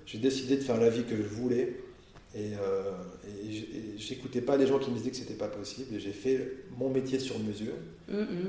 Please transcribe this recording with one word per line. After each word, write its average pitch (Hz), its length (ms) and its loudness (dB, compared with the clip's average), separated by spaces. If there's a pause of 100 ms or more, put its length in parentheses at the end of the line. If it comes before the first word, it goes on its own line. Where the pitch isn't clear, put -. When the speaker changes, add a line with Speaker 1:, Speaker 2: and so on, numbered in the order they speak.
Speaker 1:
J'ai - 140 -8
décidé 135 380 4
de 135 60 2
faire 113 180 4
la 117 100 8
vie 117 140 4
que 120 100 -2
je 104 140 2
voulais. 120 480 2 (580)
Et, 104 260 -4
euh, 98 300 0 (340)
et 104 280 -8
j-, 110 200 -6
et 107 260 -8
j'écoutais 127 420 -4
pas 135 160 4
les 135 100 8
gens 135 140 6
qui - 100 -2
me 120 60 0
disaient 117 140 -2
que - 60 -4
c'était 110 180 -8
pas 104 120 -4
possible. 104 480 -8
Et 98 60 -4
j'ai 98 100 -6
fait 127 540 0 (120)
mon 131 140 0
métier 131 300 2
sur 117 180 -4
mesure. 107 360 -2 (340)
Speaker 2:
Mhm. 208 180 0 (220)